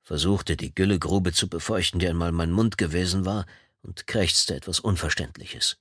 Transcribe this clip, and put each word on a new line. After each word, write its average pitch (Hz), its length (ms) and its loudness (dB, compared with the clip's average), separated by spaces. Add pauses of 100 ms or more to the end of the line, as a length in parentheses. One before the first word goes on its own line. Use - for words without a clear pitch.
versuchte, 82 560 0
die - 160 -8
Güllegrube 95 580 2
zu 87 160 0
befeuchten, 92 520 -2
die 90 80 2
einmal 85 240 0
mein 85 200 0
Mund 107 280 2
gewesen 90 440 0
war, 98 220 -2 (380)
und - 240 -12
krächzte - 480 2
etwas - 240 -4
Unverständliches. - 1000 -2